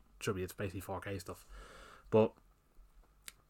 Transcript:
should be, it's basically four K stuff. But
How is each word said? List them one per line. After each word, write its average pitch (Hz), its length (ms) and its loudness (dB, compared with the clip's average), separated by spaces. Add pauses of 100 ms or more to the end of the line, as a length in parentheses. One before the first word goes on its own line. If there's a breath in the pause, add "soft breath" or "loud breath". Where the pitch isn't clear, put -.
(220)
should 107 140 0
be, 92 80 -2
it's 92 100 -6
basically 98 260 -6
four - 220 -6
K 98 180 -6
stuff. - 260 -12 (640 loud breath)
But 110 220 10 (1200)